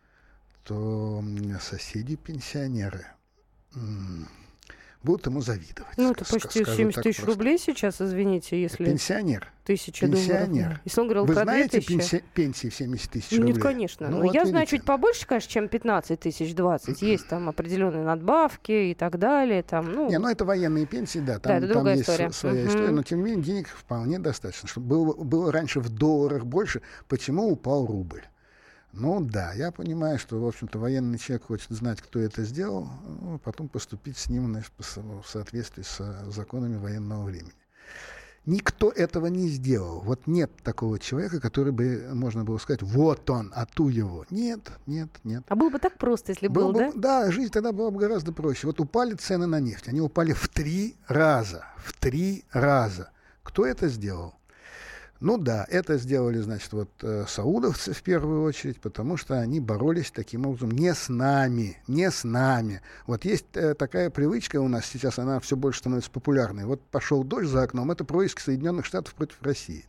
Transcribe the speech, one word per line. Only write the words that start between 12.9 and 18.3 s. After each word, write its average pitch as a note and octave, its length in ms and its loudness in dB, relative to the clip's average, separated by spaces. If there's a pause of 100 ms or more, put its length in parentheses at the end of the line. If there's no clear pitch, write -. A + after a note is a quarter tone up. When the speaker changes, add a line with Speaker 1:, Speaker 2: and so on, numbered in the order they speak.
Speaker 1:
тысяч - 200 -6
Speaker 2:
Нет, D#3+ 100 6
Speaker 1:
рублей? A#2+ 200 4
Speaker 2:
конечно. G3 460 0
Speaker 1:
Ну, E3+ 120 0
Speaker 2:
Но E3+ 40 4
Speaker 1:
вот F#3 100 6
Speaker 2:
я D#4+ 120 6
знаю E4+ 160 4
Speaker 1:
видите. D4 160 2
Speaker 2:
чуть - 80 -8
побольше, E4 420 4
конечно, A3+ 240 0
чем G#3+ 160 2
пятнадцать G3+ 540 0
тысяч, E3 340 -2
двадцать. F3 460 0
Есть G3+ 260 2
там F3 220 -4
определенные E3+ 560 0
надбавки G3+ 640 2